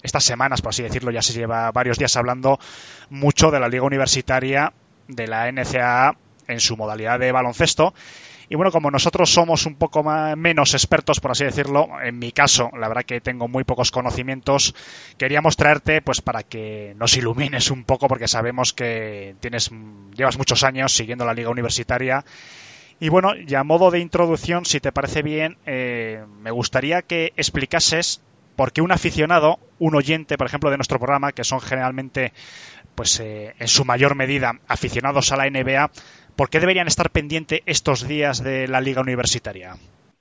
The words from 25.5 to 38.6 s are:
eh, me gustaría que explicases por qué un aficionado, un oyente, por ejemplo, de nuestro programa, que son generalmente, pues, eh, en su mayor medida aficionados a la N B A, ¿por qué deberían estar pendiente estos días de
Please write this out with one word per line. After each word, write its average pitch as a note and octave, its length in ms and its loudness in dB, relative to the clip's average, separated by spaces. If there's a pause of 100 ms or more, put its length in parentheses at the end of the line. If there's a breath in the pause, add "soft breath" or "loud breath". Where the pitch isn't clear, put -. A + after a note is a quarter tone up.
eh, A#2+ 580 -6 (180)
me A2+ 100 -8
gustaría C3 500 0
que E3 340 -4
explicases - 840 -2 (340)
por C3 160 0
qué D3+ 100 0
un F3 100 2
aficionado, D#3+ 680 4 (180)
un D#3+ 180 2
oyente, D3 420 0
por C3 100 -2
ejemplo, C#3+ 220 -2
de C#3 80 2
nuestro C3+ 200 -2
programa, C#3 340 0
que B2 140 -8
son C3 160 -2
generalmente, C3 720 -4 (640 loud breath)
pues, - 240 -2
eh, G#2+ 380 -12
en A#2 100 -6
su C3 180 2
mayor C3 300 2
medida C3 520 -2
aficionados B2+ 640 -2
a C#3 60 2
la C#3 100 2
N C3+ 160 -2
B C3 140 0
A, D3 120 2 (460 soft breath)
¿por C3+ 140 2
qué D#3 100 2
deberían F3+ 280 2
estar E3 220 0
pendiente D#3 560 -4
estos C#3 400 0
días C#3+ 380 -2
de C3 240 -2